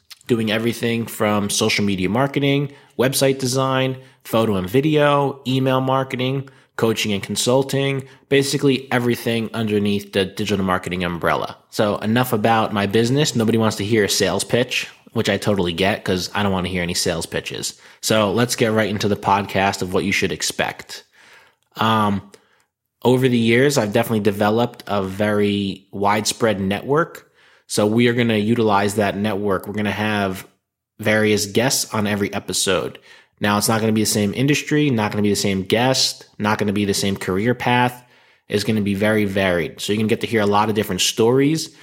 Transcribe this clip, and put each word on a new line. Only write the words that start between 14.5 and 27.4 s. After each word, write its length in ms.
which 160
I 80
totally 340
get 320
'cause 320
I 80
don't 80
wanna 160
hear 160
any 100
sales 320
pitches. 540
So 320
let's 240
get 160
right 160
into 180
the 80
podcast 640
of 120
what 100
you 80
should 220
expect. 720
Um, 560
over 280
the 80
years, 400
I've 160
definitely 260
developed 680
a 140
very 920
widespread 640
network. 720